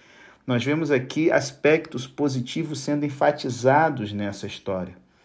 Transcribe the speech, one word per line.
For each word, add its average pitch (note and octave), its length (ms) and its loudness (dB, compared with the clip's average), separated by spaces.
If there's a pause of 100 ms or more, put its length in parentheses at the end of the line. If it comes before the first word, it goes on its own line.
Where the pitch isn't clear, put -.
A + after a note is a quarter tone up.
(460)
nós A#2+ 160 0
vemos D3 280 0
aqui D3 420 2
aspectos D3 760 0
positivos C#3+ 760 -4
sendo D3 260 -2
enfatizados C#3 1040 2
nessa G2+ 340 -6
história, F#2 480 -6 (300)